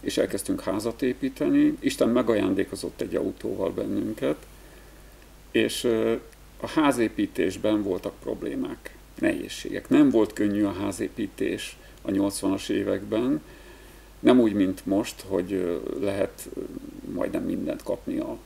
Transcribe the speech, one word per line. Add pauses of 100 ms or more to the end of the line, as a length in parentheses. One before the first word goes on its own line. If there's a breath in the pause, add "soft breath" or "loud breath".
és
elkezdtünk
házat
építeni.
Isten
megajándékozott
egy
autóval
bennünket, (1120 loud breath)
és,
ö, (460)
a
házépítésben
voltak
problémák, (220)
nehézségek.
Nem
volt
könnyű
a
házépítés (260 loud breath)
a
nyolcvanas
években, (760 loud breath)
nem
úgy,
mint
most,
hogy,
ö, (240)
lehet,
ö, (520)
majdnem
mindent
kapni
a